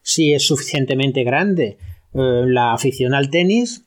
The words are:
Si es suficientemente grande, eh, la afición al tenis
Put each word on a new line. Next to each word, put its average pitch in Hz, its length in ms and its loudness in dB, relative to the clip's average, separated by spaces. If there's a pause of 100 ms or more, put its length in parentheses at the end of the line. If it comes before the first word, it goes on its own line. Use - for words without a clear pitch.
Si 151 320 0
es 143 140 2
suficientemente 135 760 0
grande, 151 520 0 (380)
eh, 127 320 0
la 123 260 2
afición 127 400 -2
al 139 160 0
tenis 190 580 0